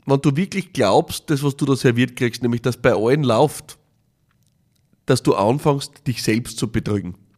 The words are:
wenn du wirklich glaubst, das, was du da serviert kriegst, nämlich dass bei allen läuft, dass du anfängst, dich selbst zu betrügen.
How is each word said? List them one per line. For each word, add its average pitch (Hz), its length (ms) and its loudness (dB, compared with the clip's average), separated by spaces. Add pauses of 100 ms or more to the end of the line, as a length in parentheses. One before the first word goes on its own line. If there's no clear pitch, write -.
wenn 139 160 2
du 139 160 2
wirklich 190 360 -4
glaubst, 127 580 0
das, 143 120 0
was 143 140 0
du - 80 -4
da 135 120 2
serviert 123 400 0
kriegst, 120 260 -4
nämlich 120 200 -2
dass 123 140 -2
bei 127 160 2
allen 117 300 0
läuft, 131 560 0 (1300)
dass 127 160 2
du - 120 2
anfängst, 139 720 0
dich 120 160 -6
selbst 117 360 -2
zu 110 120 -4
betrügen. 101 460 -4 (220)